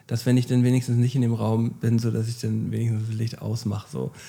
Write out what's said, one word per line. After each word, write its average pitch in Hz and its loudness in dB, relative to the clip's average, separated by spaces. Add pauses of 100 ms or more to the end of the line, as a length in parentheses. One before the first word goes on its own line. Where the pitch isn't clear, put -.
dass 117 -4
wenn 127 4
ich 123 2
dann 123 4
wenigstens 123 2
nicht 120 2
in 135 2
dem 117 2
Raum 113 0
bin, 117 2
so 113 0
dass 110 -2
ich 117 -6
dann 110 -2
wenigstens 110 -2
das 113 -4
Licht 113 -4
ausmache, 104 -4
so. 64 -6 (160)